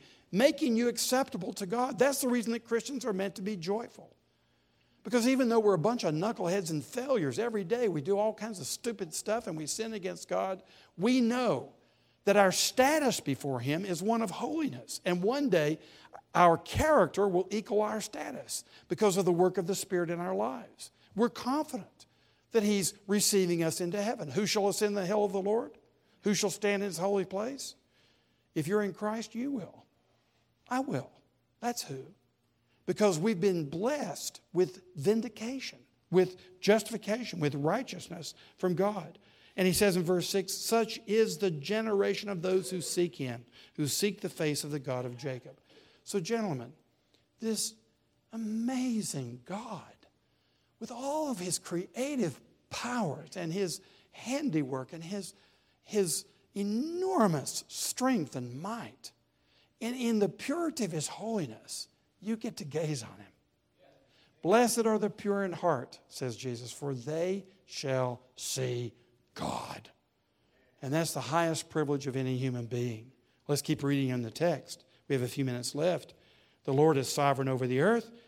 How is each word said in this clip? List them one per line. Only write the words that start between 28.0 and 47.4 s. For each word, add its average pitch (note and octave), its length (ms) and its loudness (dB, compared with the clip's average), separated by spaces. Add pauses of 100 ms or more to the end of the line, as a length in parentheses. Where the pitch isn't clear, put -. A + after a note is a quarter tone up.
If D#3 100 0
you're G#3 160 2
in G3+ 140 -2
Christ, A3 400 -6
you B3+ 160 -4
will. G#3+ 340 -8 (800)
I B3+ 120 0
will. G#3+ 320 -4 (480)
That's A#3 240 -4
who. C3+ 320 -12 (720)
Because F#3 320 4
we've G3 200 2
been F3 300 2
blessed G#3+ 720 -4 (100)
with F3+ 300 0 (140)
vindication, A3+ 840 -2 (300)
with F3+ 280 4 (220)
justification, G#3+ 800 0
with D3 140 2
righteousness E3+ 800 -4 (240)
from F#3 160 0
God. F#3 460 -2 (360)
And F#3 120 4
he F3+ 60 6
says G3+ 220 6
in F3+ 80 2
verse F3 240 2
six, F#3+ 260 -2
"Such A3+ 520 0
is G#3+ 320 2
the G3 140 0
generation G3+ 760 0
of G3 140 -4
those F#3 300 0
who F3+ 100 -4
seek F3 340 -2
him, B2 300 -6 (300)
who D3+ 120 0
seek G3 340 -2
the F3+ 80 -4
face D3+ 340 -2
of D3+ 80 -6
the D3 80 -4
God B2+ 260 -4
of B2 120 -8
Jacob." C3 440 -10 (420)
So, - 160 -4
gentlemen, E3 540 -4 (640)
this A3 360 -4 (580)